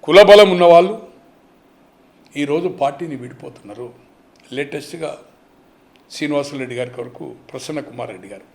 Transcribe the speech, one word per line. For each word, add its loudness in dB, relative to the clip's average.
కులబలం 8
ఉన్నవాళ్ళు 4
ఈరోజు -4
పార్టీని -8
విడిపోతున్నారు. -18
లేటెస్ట్గా -12
శ్రీనివాసులు -6
రెడ్డి -10
గారి -8
కొరకు -16
ప్రసన్న -12
కుమార్ -16
రెడ్డి -20
గారు -20